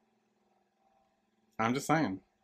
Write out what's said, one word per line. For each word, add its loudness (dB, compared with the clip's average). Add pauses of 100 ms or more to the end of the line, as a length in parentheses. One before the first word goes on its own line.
(1600)
I'm 2
just -4
saying. 0 (260)